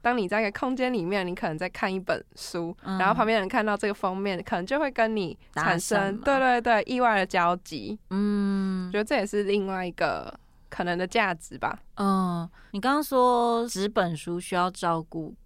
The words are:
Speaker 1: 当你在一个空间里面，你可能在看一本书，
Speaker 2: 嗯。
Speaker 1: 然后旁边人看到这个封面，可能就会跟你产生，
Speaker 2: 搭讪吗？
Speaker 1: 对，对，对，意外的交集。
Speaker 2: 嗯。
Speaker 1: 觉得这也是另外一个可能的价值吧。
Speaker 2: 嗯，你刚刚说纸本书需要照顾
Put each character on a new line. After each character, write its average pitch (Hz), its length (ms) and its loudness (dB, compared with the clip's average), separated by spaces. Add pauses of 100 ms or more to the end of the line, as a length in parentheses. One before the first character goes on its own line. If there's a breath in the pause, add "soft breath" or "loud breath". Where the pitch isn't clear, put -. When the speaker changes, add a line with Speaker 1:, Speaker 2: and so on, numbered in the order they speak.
Speaker 1:
当 247 160 2
你 208 100 0
在 208 140 0
一 220 40 0
个 202 140 0
空 262 160 0
间 254 160 0
里 214 140 0
面， 190 220 -2
你 180 80 -4
可 185 120 -6
能 160 120 -4
在 180 100 -4
看 190 240 -4
一 190 80 -2
本 - 240 -2 (100)
书， 170 480 -6
Speaker 2:
嗯。 190 140 -4
Speaker 1:
然 185 100 4
后 202 60 6
旁 214 140 4
边 220 140 4
人 185 60 -2
看 208 200 2
到 208 100 2
这 214 100 -2
个 202 60 2
封 190 240 -2
面， 196 260 -2
可 - 140 -2
能 175 80 -2
就 269 160 0
会 285 100 0
跟 220 240 0
你 185 240 -2 (140 soft breath)
产 170 260 2
生， 202 200 0
Speaker 2:
搭 196 80 2
讪 196 60 -2
吗？ 220 120 -8
Speaker 1:
对， 262 380 4
对， 226 200 4
对， - 120 -4
意 247 40 0
外 226 200 4
的 190 80 2
交 175 300 2
集。 160 420 -10 (100)
Speaker 2:
嗯。 196 840 0
Speaker 1:
觉 196 60 -2
得 214 80 2
这 294 120 0
也 214 100 2
是 208 160 0
另 202 240 2
外 185 200 -4
一 180 40 -4
个 120 420 -2 (380)
可 - 140 -4
能 175 120 0
的 180 100 -2
价 196 280 0
值 - 240 -14
吧。 - 200 -2 (180)
Speaker 2:
嗯， 185 520 0 (220 soft breath)
你 202 100 -6
刚 254 140 2
刚 294 100 2
说 240 640 2
纸 196 180 -2
本 180 300 0
书 170 240 -6
需 185 140 -8
要 180 160 2
照 170 320 -2
顾 160 320 -10 (120)